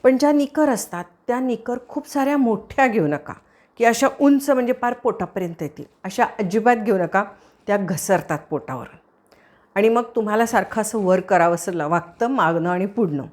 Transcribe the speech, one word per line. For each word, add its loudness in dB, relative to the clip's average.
पण 6
ज्या 4
निकर 2
असतात -4
त्या -2
निकर -4
खूप -10
साऱ्या -2
मोठ्या 0
घेऊ 0
नका -4
की 0
अशा 4
उंच, 4
म्हणजे 2
पार -2
पोटापर्यंत -4
येतील, -10
अशा 0
अजिबात 2
घेऊ 0
नका, 0
त्या 0
घसरतात -2
पोटावरून -8
आणि 4
मग 2
तुम्हाला 0
सारखं -2
असं -4
वर 2
करावंसं 2
ला-, -4
वागतं -2
मागणं 0
आणि -2
पुढनं. -2